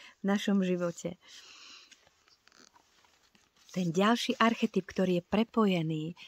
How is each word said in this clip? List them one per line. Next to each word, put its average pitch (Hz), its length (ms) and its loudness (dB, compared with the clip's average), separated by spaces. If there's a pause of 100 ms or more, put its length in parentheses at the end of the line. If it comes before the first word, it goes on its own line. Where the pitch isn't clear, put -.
(180)
v - 80 -12
našom 196 400 2
živote. 175 540 -4 (2500)
Ten 180 220 -2
ďalší 214 480 0
archetyp, 226 480 0
ktorý 185 320 0
je 175 100 -4
prepojený 180 760 0 (240)